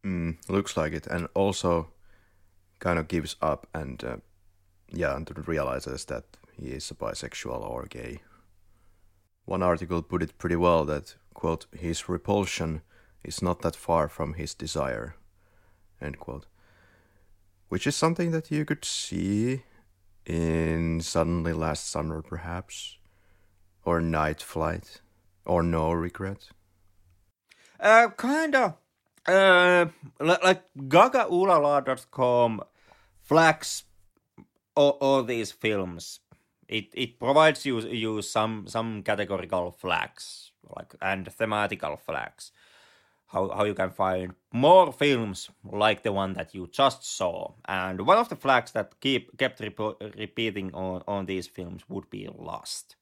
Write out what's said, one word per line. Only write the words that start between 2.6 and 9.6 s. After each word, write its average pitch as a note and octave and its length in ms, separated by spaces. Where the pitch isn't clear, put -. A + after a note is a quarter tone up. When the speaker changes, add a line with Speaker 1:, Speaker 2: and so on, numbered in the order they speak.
Speaker 1:
kind F2 200
of D#2 80
gives D#2+ 340
up D2+ 320
and, C2+ 300
uh, B1 140
yeah, D2+ 240
and D2+ 320
realizes C2+ 580
that B1 200
he - 160
is C2+ 240
a - 40
bisexual A#1+ 720
or A#1+ 180
gay. - 360
One F#2 180